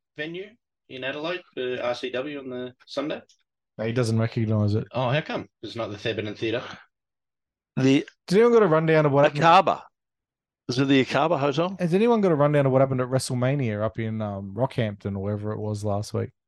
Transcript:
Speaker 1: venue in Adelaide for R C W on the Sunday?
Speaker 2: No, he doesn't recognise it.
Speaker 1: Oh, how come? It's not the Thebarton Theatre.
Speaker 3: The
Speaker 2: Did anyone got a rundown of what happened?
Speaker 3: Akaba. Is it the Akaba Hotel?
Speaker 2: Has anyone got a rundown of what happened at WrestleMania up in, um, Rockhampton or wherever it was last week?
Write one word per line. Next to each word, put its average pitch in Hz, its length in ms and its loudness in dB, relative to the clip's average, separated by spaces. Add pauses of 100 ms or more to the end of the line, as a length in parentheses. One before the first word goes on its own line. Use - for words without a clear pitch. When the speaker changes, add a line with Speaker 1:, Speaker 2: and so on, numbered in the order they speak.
(160)
Speaker 1:
venue 170 320 -10 (400)
in 127 160 -12
Adelaide 156 380 -6 (120)
for 127 260 -6
R 123 140 -2
C 127 160 -8
W 143 300 -6
on 131 100 -12
the 123 240 -10 (120)
Sunday? 143 360 -8 (560)
Speaker 2:
No, 107 80 -6
he 117 60 -2
doesn't 113 260 0
recognise 110 560 0
it. - 160 -2
Speaker 1:
Oh, 127 200 -2
how 147 100 0
come? 226 260 -6 (160)
It's 107 140 -14
not 110 160 -6
the 101 40 -10
Thebarton 104 400 -6
Theatre. 117 280 -4 (1120)
Speaker 3:
The 135 280 4 (220)
Speaker 2:
Did 180 120 2
anyone 240 140 6
got 233 120 6
a - 20 6
rundown 156 400 4
of 139 60 0
what 143 140 6
happened? 147 180 -2
Speaker 3:
Akaba. 165 380 6 (840)
Is 123 120 -4
it 139 100 2
the 135 160 6
Akaba 151 340 0
Hotel? 147 400 -2
Speaker 2:
Has 170 140 -2
anyone 220 300 2
got 190 100 4
a - 20 2
rundown 147 300 2
of 131 80 2
what 135 80 4
happened 131 220 0
at 127 60 -6
WrestleMania 127 760 -2
up 110 140 -6
in, 110 240 -4
um, 98 340 -8
Rockhampton 107 580 -4
or 98 40 -6
wherever 104 340 -4
it 107 60 -8
was 104 260 -6
last 104 300 -4
week? 107 160 -4 (180)